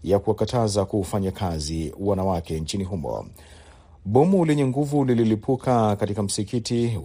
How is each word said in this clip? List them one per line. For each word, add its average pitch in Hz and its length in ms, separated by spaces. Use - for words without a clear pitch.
ya 95 140
kuwakataza 104 680
kufanya 95 480
kazi 80 680
wanawake 92 600
nchini 98 240
humo. 64 420
Bomu 165 400
lenye 147 220
nguvu 143 380
lililipuka 113 920
katika 104 260
msikiti 113 840